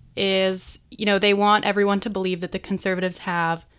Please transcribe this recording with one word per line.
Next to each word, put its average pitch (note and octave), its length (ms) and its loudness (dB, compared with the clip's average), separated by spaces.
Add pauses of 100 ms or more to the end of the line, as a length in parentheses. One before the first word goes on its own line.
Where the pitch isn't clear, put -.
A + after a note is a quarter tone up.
(160)
is, F#3+ 640 0 (120)
you G#3+ 140 -6
know, G3+ 120 2
they G3+ 160 4
want G#3 320 4
everyone G3+ 360 2
to - 80 -6
believe F#3 320 -4
that F3 100 -8
the F#3 80 -6
Conservatives F#3 600 -4
have, E3+ 460 -2 (140)